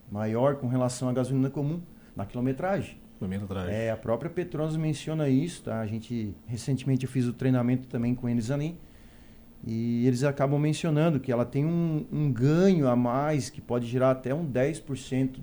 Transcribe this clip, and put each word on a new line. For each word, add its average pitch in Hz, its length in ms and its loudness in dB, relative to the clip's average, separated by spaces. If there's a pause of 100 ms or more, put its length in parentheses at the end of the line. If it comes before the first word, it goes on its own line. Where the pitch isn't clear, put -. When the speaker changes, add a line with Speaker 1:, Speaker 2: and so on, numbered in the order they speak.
(100)
Speaker 1:
maior 113 460 0
com 135 120 -6
relação 127 400 0
à 123 40 0
gasolina 131 380 0
comum 151 300 -4 (360)
na 98 100 -6
quilometragem. 131 680 -4 (220)
Speaker 2:
Quilometragem. 95 560 -4
Speaker 1:
É, 113 160 -2
a 110 60 -2
própria 117 340 -4
Petronas 156 460 -4
menciona 156 520 -2
isso, 139 360 0
tá? 113 160 -4
A 110 60 -4
gente, 110 480 -6 (120)
recentemente 131 580 -2
eu 127 60 -6
fiz 123 160 0
o 120 60 -2
treinamento 127 540 0
também 120 280 -2
com 123 140 -4
eles 120 220 0
ali, 151 260 -4 (880)
e 117 400 0
eles 131 180 4
acabam 143 340 2
mencionando 151 640 4
que 131 100 -6
ela 120 140 4
tem 139 220 0
um, 165 440 0
um 147 220 0
ganho 151 560 4
a 120 80 4
mais, 131 540 0
que - 100 -14
pode 120 260 -2
gerar 127 260 2
até 131 220 -2
um 170 100 -2
dez 135 360 0
por 139 160 -8
cento 131 460 -2